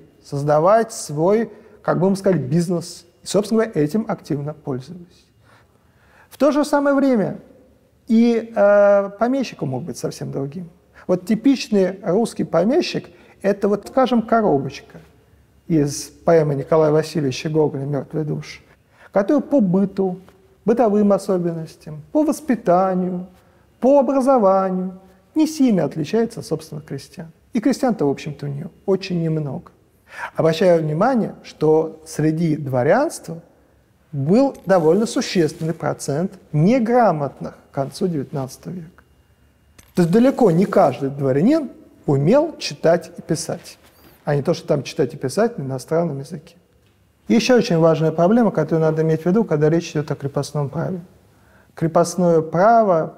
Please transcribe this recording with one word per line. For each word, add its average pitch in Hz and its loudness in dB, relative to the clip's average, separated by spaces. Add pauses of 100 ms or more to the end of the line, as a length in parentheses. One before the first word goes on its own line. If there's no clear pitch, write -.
(240)
создавать 170 2
свой, 190 -2 (300)
как 147 -2
бы 185 2
мы 196 0
сказали, 190 0
бизнес. 165 -4 (160)
И, - -20
собственно 214 0
говоря, 220 -4
этим 151 0
активно 147 -6
пользовались. 151 -12 (1000)
В - -20
то 285 4
же 285 2
самое 285 2
время 254 0 (720)
и, 226 2
э, 202 4
помещик 254 -2
мог 131 -6
быть 120 -12
совсем 147 -10
другим. 143 -10 (360)
Вот 180 -2
типичный 214 0
русский 202 -2
помещик — 180 0 (320)
это 202 0
вот, 202 -4
скажем, 254 0
коробочка 175 -2 (680)
из 147 -2 (200)
поэмы 160 2
Николая 156 2
Васильевича 151 -2
Гоголя 151 -2
«Мертвые 143 -6
души», 151 -10 (520)
который 277 2
по 285 0
быту, 190 0 (440)
бытовым 208 2
особенностям, 170 -4 (100)
по 302 2
воспитанию, 185 0 (520)
по 277 4
образованию 190 2 (360)
не 311 2
сильно 254 2
отличается 208 -4
от 127 -12
собственных 151 -8
крестьян. 160 -14 (240)
И 240 -2
крестьян-то, 233 0
в 143 2
общем-то, 147 -8
у - -6
нее 143 -10 (180)
очень 190 -2
немного. 156 -6 (640)
Обращаю 165 4
внимание, 185 0
что 156 0
среди 156 0
дворянства 165 -2 (680)
был 196 2 (120)
довольно 180 2
существенный 165 -2
процент 151 -6 (200)
неграмотных 185 0 (140)
к - -14
концу 147 -4
девятнадцатого 139 -8
века. 170 -18 (920)
То 185 2
есть 170 2
далеко 240 4
не 175 4
каждый 143 2
дворянин 147 0 (340)
умел 196 2
читать 165 -2
и - -18
писать, - -8 (460)
а 147 0
не 143 -2
то, 170 0
что - -6
там 147 0
читать - -4
и - -12
писать 208 -2
на 151 -8
иностранном 139 -4
языке. 143 -16 (680)
Еще 233 4
очень 185 2
важная 160 2
проблема, 196 2
которую 160 0
надо 156 0
иметь 160 0
в - -2
виду, 202 2
когда 156 0
речь 170 -2
идет 151 -4
о 147 -4
крепостном 143 -6
праве. 165 -6 (760)
Крепостное 170 2
право — 175 2